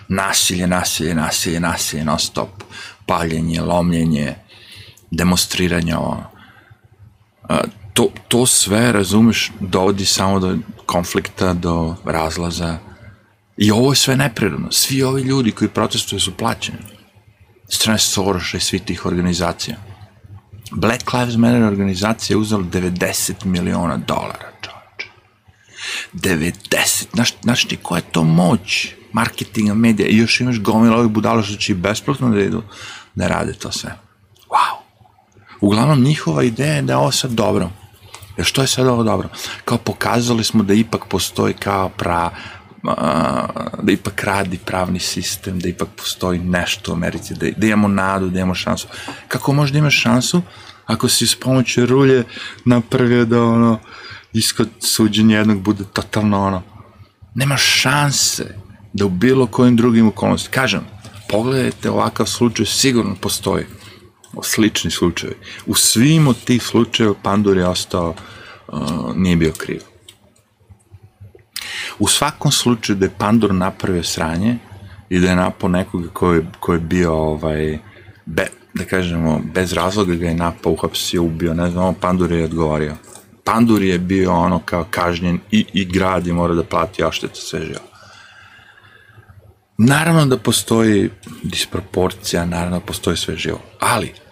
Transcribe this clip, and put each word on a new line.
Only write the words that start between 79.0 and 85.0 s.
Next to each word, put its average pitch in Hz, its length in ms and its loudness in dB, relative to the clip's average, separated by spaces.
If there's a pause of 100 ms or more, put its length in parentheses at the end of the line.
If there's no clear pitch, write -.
bez 92 180 0
razloga 90 420 0
ga 85 140 -2
je 82 60 0
napao, 85 380 -2
uhapsio, - 500 -2
ubio, 82 320 -2
ne 87 160 0
znam, 90 240 0
Pandur 90 380 0
je 82 120 0
odgovorio. 76 500 -2 (500)
Pandur 110 380 4
je 92 160 2
bio 92 360 2
ono 87 240 2
kao 85 320 -4
kažnjen 87 480 -2 (120)